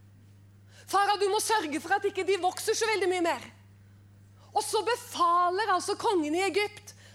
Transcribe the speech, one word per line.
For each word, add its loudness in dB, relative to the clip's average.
Farao, 2
du 2
må 2
sørge 0
for -2
at 0
ikke -2
de 2
vokser -2
så 0
veldig 0
mye 0
mer." -2
Og 0
så 0
befaler 2
altså 0
kongen 0
i 0
Egypt -4